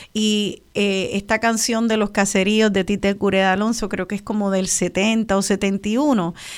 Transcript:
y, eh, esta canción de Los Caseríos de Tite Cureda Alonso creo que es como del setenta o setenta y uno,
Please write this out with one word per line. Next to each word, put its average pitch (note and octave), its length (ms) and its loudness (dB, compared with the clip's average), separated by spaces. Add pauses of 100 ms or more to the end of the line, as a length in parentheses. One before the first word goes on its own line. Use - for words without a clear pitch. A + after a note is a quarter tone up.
(120)
y, G#3+ 500 0 (120)
eh, G3 400 0
esta G3+ 260 -2
canción A3+ 480 0
de A3 80 2
Los G#3 140 0
Caseríos G#3 600 2
de F#3+ 120 2
Tite G3 320 0
Cureda F#3+ 380 2
Alonso G#3+ 340 -2
creo F#3+ 180 -6
que G#3 80 -6
es G3+ 80 -6
como G#3 280 -2
del F#3+ 180 0
setenta G3 680 0
o G3 60 2
setenta G3 460 -2
y G#3+ 80 0
uno, A#3 380 2 (240)